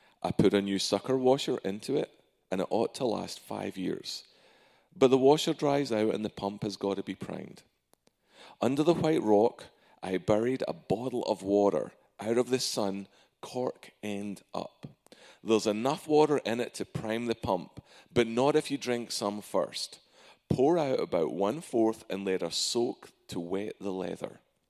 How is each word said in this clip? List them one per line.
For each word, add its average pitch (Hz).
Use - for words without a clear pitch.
I -
put 101
a 98
new 98
sucker 127
washer 131
into 107
it, -
and 95
it -
ought 107
to 139
last 95
five 101
years. 87
But 131
the 131
washer 151
dries 143
out, 107
and 107
the 101
pump 101
has 101
got 98
to 98
be 98
primed. -
Under 135
the 160
white 156
rock, 107
I 92
buried 110
a -
bottle 117
of 98
water 101
out 113
of 120
the 127
sun, 98
cork -
end 101
up. -
There's 107
enough 117
water 151
in 117
it -
to 95
prime 110
the 113
pump, -
but 120
not 127
if 151
you 139
drink 120
some 104
first. -
Pour 160
out -
about 85
one-fourth 110
and 98
let 92
her 82
soak -
to -
wet 92
the 98
leather. 90